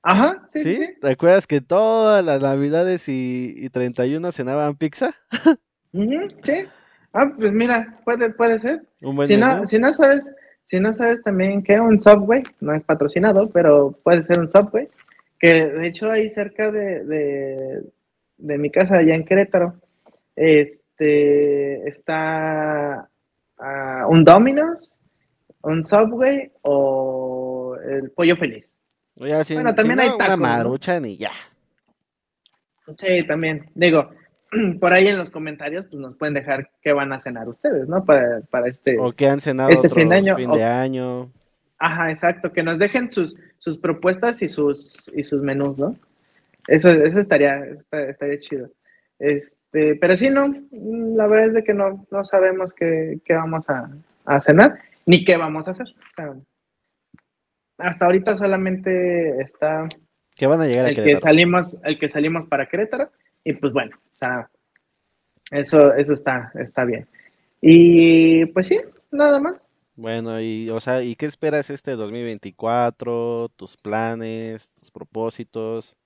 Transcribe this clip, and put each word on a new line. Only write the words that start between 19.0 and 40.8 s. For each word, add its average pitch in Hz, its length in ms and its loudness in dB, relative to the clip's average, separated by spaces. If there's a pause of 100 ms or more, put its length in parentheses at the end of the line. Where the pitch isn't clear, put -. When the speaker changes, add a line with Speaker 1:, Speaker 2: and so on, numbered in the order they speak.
Speaker 1:
en 160 120 -2
Querétaro, 190 500 0 (640)
este, 147 1500 2
está, 156 1200 -6 (500)
ah, - 480 -8
un 165 160 6
Domino's, 277 680 6 (760)
un 160 220 -4
Subway 240 640 2 (120)
o 131 1120 -4 (140)
el 135 220 -6
Pollo 170 260 0
Feliz. 123 280 -8 (520)
Speaker 2:
Oye, 151 260 -4
si, 156 120 -6
Speaker 1:
Bueno, 240 160 0
Speaker 2:
si 202 40 -2
Speaker 1:
también 226 220 2
Speaker 2:
no, 262 60 2
Speaker 1:
hay 247 60 2
Speaker 2:
una 247 80 -4
Speaker 1:
tacos, 190 200 0
¿no? 156 60 -2
Speaker 2:
Maruchan 127 640 -2
y 101 120 -12
ya. 101 140 -10 (1700)
Speaker 1:
Sí, 180 280 0
también. 156 480 -4
Digo, 160 340 2 (420)
<clears throat> 208 280 -2
por 180 140 2
ahí 190 140 6
en 202 100 0
los 175 120 -8
comentarios, 156 600 -12
pues, 143 120 -16
nos 127 160 -18
pueden 151 160 -4
dejar 139 360 -6 (120)
qué 147 120 0
van 139 200 -2
a 131 60 -12
cenar 117 280 -12
ustedes, 143 400 -4
¿no? 185 160 -2
Para, 120 460 2
para 123 180 -2
este, 127 320 -2
Speaker 2:
O 123 120 -2
qué 139 160 0
han 139 120 0
cenado 135 300 -2
Speaker 1:
este 135 200 6
fin 160 200 2
de 180 80 4
Speaker 2:
otros 196 100 2
Speaker 1:
año, 196 80 2
Speaker 2:
fin 127 160 -6
Speaker 1:
o 123 60 2
Speaker 2:
de 113 60 0
año. 127 680 -4 (460)